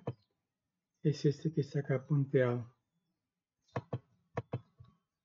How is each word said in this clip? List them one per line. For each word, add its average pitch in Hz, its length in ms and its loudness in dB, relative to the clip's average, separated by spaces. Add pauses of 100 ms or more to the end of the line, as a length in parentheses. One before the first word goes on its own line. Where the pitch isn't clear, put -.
(1040)
es 143 220 0
este 156 280 0
que 151 100 0
está 143 180 -4
acá 135 260 -2
punteado. 127 680 2 (2500)